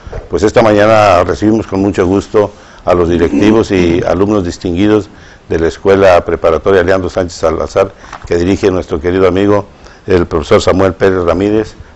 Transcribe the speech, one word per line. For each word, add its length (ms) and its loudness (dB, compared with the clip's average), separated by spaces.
pues 140 -4
esta 200 2
mañana 600 4
recibimos 440 -2
con 120 -4
mucho 280 0
gusto 440 0
a 100 0
los 140 0
directivos 640 0
y 340 0
alumnos 380 0
distinguidos 640 -2
de 120 -4
la 80 0
Escuela 580 2
Preparatoria 580 0
Leandro 260 -2
Sánchez 280 -6
Salazar, 560 -2
que 120 -4
dirige 340 0
nuestro 280 -4
querido 280 0
amigo, 400 0
el 180 2
profesor 360 0
Samuel 320 0
Pérez 300 -2
Ramírez, 520 -2